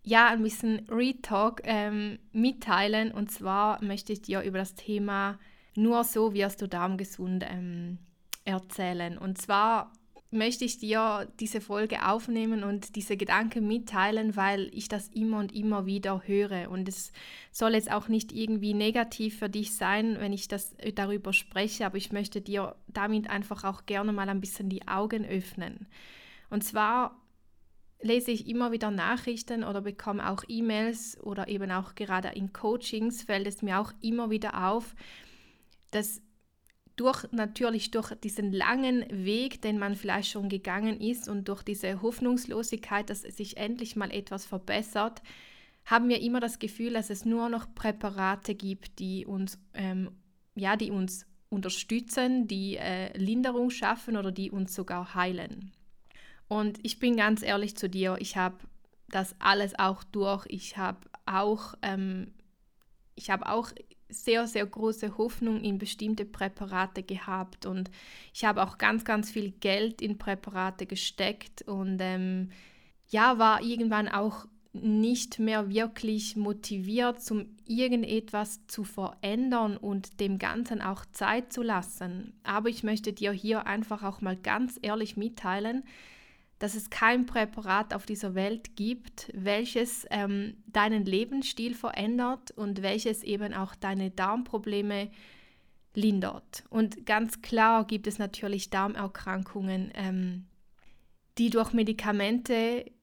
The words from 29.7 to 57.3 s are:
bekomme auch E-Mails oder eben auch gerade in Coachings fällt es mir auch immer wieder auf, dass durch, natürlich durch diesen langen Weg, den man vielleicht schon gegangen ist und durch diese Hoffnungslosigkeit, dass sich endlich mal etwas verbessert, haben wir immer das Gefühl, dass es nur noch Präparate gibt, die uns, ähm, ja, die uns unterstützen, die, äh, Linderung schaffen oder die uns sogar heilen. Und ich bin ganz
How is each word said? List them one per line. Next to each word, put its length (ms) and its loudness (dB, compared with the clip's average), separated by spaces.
bekomme 460 -4
auch 200 -4
E-Mails 760 -2
oder 260 -6
eben 220 -2
auch 240 -2
gerade 360 -2
in 240 -4
Coachings 680 -2
fällt 240 0
es 160 -6
mir 180 2
auch 220 -4
immer 300 0
wieder 360 0
auf, 280 0
dass 320 -2
durch, 360 2
natürlich 600 0
durch 240 -2
diesen 360 -2
langen 580 4
Weg, 520 0
den 180 0
man 160 0
vielleicht 340 -2
schon 200 -4
gegangen 520 -2
ist 260 -2
und 200 -4
durch 160 -4
diese 380 -4
Hoffnungslosigkeit, 1080 0
dass 120 -6
sich 360 -10
endlich 380 -4
mal 160 -2
etwas 340 -6
verbessert, 760 -2
haben 220 6
wir 140 4
immer 180 2
das 200 -2
Gefühl, 340 -4
dass 160 -2
es 160 -6
nur 240 2
noch 240 -4
Präparate 840 -2
gibt, 440 -8
die 260 -4
uns, 320 -4
ähm, 380 -2
ja, 220 2
die 140 -2
uns 340 -2
unterstützen, 960 0
die, 300 -4
äh, 400 -4
Linderung 520 2
schaffen 460 0
oder 160 0
die 200 -4
uns 240 -2
sogar 400 -6
heilen. 560 -2
Und 360 0
ich 160 -6
bin 180 6
ganz 240 6